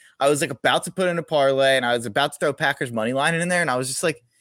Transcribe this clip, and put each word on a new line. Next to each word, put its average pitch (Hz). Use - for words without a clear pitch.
I 143
was, 147
like, 147
about 135
to 175
put 185
in 175
a 165
parlay, 135
and 127
I 120
was 117
about 143
to -
throw 147
Packers 143
money 113
line 143
in 165
there, 180
and 156
I 127
was 131
just 131
like, 165